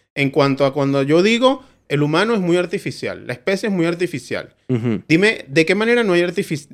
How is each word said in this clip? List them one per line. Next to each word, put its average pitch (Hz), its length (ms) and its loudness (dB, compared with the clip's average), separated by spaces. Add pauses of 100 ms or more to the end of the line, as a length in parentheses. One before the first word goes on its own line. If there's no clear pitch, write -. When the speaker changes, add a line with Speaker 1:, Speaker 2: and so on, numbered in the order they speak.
(160)
Speaker 1:
en 139 140 0
cuanto 139 360 2
a 131 60 0
cuando 139 320 0
yo 156 180 4
digo, 233 400 2 (260)
"El 143 140 0
humano 175 320 0
es 214 60 0
muy 175 160 2
artificial, 123 720 -6
la 120 40 -6
especie 196 360 -4
es 202 40 0
muy 170 140 0
artificial". 165 680 -6 (140)
Speaker 2:
Ujú. 113 380 -2
Speaker 1:
Dime, 196 400 0
¿de 151 200 2
qué 185 100 2
manera 233 260 2
no 196 120 2
hay 175 80 4
artific-, 175 520 -4